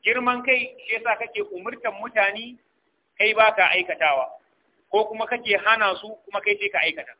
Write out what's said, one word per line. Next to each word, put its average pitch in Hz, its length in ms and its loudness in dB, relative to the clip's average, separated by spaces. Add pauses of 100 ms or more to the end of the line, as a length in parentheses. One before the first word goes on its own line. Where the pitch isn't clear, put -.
Girman 247 400 0
kai 254 320 0 (120)
shi 220 80 -4
yasa 226 200 0
kake 226 260 -8 (120)
umurtan 208 480 -6
mutane 220 560 -2 (600)
kai 214 160 2
baka 208 380 6
aikatawa, 156 560 0 (640)
ko 214 140 4
kuma 220 220 -6
kake 233 300 0
hana 208 440 2
su 214 140 -14 (100)
kuma 202 160 -6
kai 208 180 0
sai 202 100 -4
ka 190 100 -2
aikata. 151 400 -4